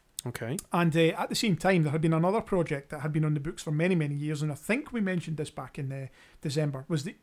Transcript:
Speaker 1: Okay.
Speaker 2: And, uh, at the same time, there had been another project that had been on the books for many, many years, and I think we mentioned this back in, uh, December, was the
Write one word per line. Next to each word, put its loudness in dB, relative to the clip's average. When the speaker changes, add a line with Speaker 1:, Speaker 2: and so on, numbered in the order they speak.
Speaker 1:
Okay. -6
Speaker 2:
And, 4
uh, 6
at -2
the -2
same 2
time, 4
there 2
had 0
been 4
another 2
project -2
that -10
had -2
been 2
on 2
the 0
books -8
for -6
many, 2
many 0
years, -4
and 0
I -6
think -4
we -2
mentioned -2
this -6
back -12
in, -6
uh, -8
December, -2
was 0
the -8